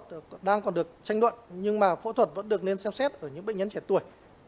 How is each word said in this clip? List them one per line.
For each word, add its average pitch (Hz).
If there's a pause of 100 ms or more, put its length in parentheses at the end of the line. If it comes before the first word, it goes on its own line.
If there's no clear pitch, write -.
ờ, 165 (200)
đang 202
còn 202
được 170 (160)
tranh 214
luận, 233 (160)
nhưng 202
mà 190
phẫu 226
thuật 214
vẫn 214
được 190
nên 196
xem 196
xét 277
ở 147
những 180
bệnh 214
nhân 196
trẻ 185
tuổi 190 (460)